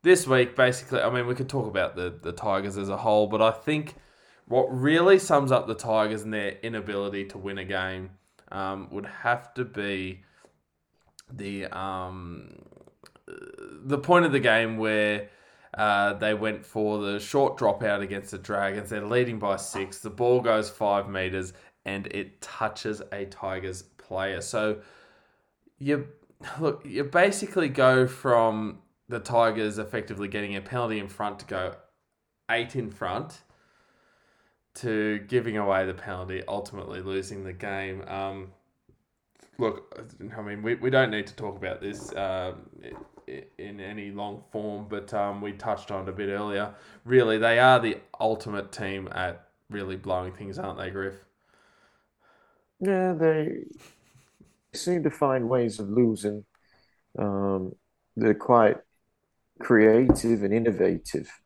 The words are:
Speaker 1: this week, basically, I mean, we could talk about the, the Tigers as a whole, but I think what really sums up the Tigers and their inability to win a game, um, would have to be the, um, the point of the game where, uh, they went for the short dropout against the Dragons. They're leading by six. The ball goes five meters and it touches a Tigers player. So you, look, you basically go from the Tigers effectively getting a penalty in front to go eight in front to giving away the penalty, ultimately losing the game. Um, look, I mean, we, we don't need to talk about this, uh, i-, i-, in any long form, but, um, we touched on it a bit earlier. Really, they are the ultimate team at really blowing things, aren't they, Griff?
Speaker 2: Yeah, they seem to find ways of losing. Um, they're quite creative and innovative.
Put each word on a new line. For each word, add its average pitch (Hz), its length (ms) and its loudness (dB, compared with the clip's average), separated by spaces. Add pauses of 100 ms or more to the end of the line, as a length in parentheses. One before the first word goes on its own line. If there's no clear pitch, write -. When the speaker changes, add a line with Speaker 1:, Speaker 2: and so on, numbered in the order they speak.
Speaker 1:
this 180 240 6
week, 127 280 4
basically, 127 460 2
I 110 80 2
mean, 123 160 0
we 123 80 -2
could 131 160 -4
talk 123 180 -2
about 95 280 -2
the, 90 260 -4
the 87 100 -8
Tigers 98 460 -2
as 98 120 -4
a 98 80 -4
whole, 107 300 4
but 107 140 2
I 110 100 6
think 151 440 -4 (500)
what - 200 2
really 160 520 6
sums 143 340 4
up 120 160 4
the 110 60 -4
Tigers 107 480 0
and 107 120 -8
their 101 180 -2 (100)
inability 101 640 -4
to 98 120 -14
win 98 200 -8
a 95 80 -8
game, 92 460 -6 (400)
um, 98 400 -6
would 98 160 -8
have - 480 -2
to 123 100 -4
be 95 580 -6 (1080)
the, 98 320 -8 (100)
um, 92 800 -8 (720)
the 76 720 -8
point 170 280 6
of 151 60 2
the 135 80 4
game 113 380 4
where, 107 520 0 (480)
uh, 101 360 2
they 107 200 0
went 107 320 -4
for 107 340 -2
the 101 200 -2
short 139 380 2
dropout 101 440 0
against 98 300 -8
the 101 60 -12
Dragons. 98 520 -4
They're 104 160 -6
leading 120 320 0
by 101 200 0
six. 95 420 -8
The 113 100 -10
ball 120 300 4
goes 110 300 2
five 101 400 0
meters 95 440 -4 (320)
and 98 220 -6
it - 340 -10
touches - 600 -6 (100)
a 101 140 -8
Tigers 95 580 -8
player. 95 580 -6
So 107 380 -2 (1000)
you, 143 300 -2 (520)
look, 156 260 -2
you 135 180 -4
basically 180 680 2
go 131 380 6
from 113 720 2 (300)
the 120 100 -6
Tigers 110 580 2
effectively 104 500 -6
getting 101 280 -6
a 95 60 -6
penalty 117 380 -4
in 98 80 -8
front 104 320 -8
to - 60 -18
go 92 300 -6 (760)
eight 120 260 -2
in 113 140 -6
front 101 520 -8 (1300)
to 107 520 -2
giving 113 300 0
away 98 280 2
the 92 80 -4
penalty, 92 540 -10
ultimately 101 540 -8
losing 95 420 -6
the 92 100 -10
game. 98 540 -8
Um, 95 440 -8 (1080)
look, - 400 -4 (380)
I 110 60 -12
mean, 104 200 -10
we, 113 140 0
we 120 140 -2
don't 131 220 4
need 104 160 -4
to - 80 -20
talk 101 200 -10
about 95 260 -8
this, 101 320 -10
uh, 92 400 -6 (300)
i-, - 480 -18
i-, 67 120 -14 (140)
in 101 220 -16
any 101 320 -12
long 101 400 -10
form, 104 380 -8
but, 101 240 -8
um, 101 260 -2
we 101 140 -8
touched 101 360 -8
on 95 160 -6
it 95 40 -8
a 92 40 -8
bit 101 140 -6
earlier. 101 480 -4 (300)
Really, 117 320 6
they 117 220 6
are 127 200 10
the 113 180 0 (220)
ultimate 107 540 -2
team 98 400 -6
at 87 340 -6 (220)
really 95 260 -8
blowing 92 380 -4
things, 98 260 -12
aren't 95 180 -8
they, 95 120 -8
Griff? 98 260 -6 (1600)
Speaker 2:
Yeah, 185 340 2
they 156 500 2 (1080)
seem 175 300 0
to 147 60 4
find 131 400 2
ways 120 300 0
of 98 100 -6
losing. 104 560 2 (720)
Um, 98 560 -2 (420)
they're 110 200 4
quite 110 420 6 (800)
creative 113 840 6
and 98 100 2
innovative. 95 760 0 (160)